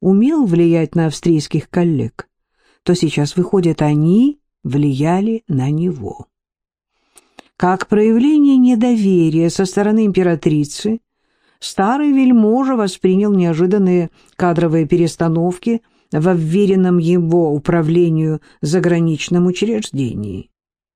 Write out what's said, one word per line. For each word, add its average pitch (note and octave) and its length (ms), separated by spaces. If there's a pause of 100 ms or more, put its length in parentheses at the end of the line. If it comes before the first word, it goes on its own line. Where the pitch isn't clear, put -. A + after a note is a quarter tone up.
умел A#3+ 440
влиять E3+ 500
на E3 120
австрийских D#3 640
коллег, D#3 580 (540)
то F3 120
сейчас, D3 420
выходит, F3+ 440
они E3 580 (240)
влияли D3 840
на C#3 220
него. D3+ 560 (1300)
Как F#3 320
проявление C4 720
недоверия G3 880
со F#3+ 160
стороны G#3 400
императрицы, F3 960 (580)
старый C4+ 540
вельможа B3+ 640
воспринял G3 560
неожиданные F3+ 800 (260)
кадровые E3 500
перестановки F3 920 (320)
во E3 220
вверенном F3+ 640
его E3+ 560
управлению D#3+ 880 (180)
заграничном E3+ 880
учреждении. C#3 1040 (460)